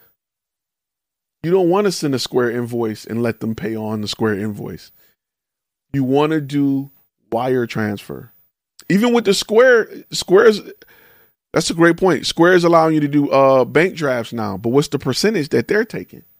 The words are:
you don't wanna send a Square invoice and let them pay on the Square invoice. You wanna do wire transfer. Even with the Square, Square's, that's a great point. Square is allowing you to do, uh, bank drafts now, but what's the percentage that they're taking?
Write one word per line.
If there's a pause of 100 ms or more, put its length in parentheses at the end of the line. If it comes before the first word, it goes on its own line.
(1400)
you
don't
wanna
send
a
Square
invoice
and
let
them
pay
on
the
Square
invoice. (1000)
You
wanna
do (420)
wire
transfer. (560)
Even
with
the
Square,
Square's, (920)
that's
a
great
point.
Square
is
allowing
you
to
do,
uh,
bank
drafts
now,
but
what's
the
percentage
that
they're
taking? (160)